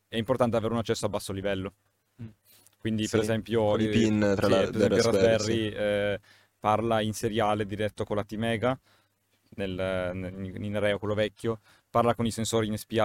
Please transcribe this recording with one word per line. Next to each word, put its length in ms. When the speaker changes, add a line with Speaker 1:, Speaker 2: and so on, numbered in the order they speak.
Speaker 1:
è 100
importante 400
avere 160
un 60
accesso 260
a 40
basso 220
livello. 420
Speaker 2:
Mm. 40
Speaker 1:
Quindi, 240
Speaker 3:
Sì, 80
Speaker 1:
per 80
esempio, 460
Speaker 3:
con 160
i 40
Speaker 1:
eh, 40
Speaker 3:
pin 460
tra 120
Speaker 1:
sì, 60
Speaker 3:
la-, 80
Speaker 1:
per 100
Speaker 3:
del 220
Speaker 1:
esempio 40
il 60
Speaker 3:
Raspberry, 300
Speaker 1:
Raspberry, 360
Speaker 3:
sì. 60
Speaker 1:
eh, 440
parla 420
in 120
seriale 520
diretto 400
con 100
la 80
T-Mega, 560
nel, 600
nel, 180
in, 180
in 160
Reo, 180
quello 180
vecchio, 440
parla 260
con 100
i 60
sensori 360
in 100
S 80
P 80
I 120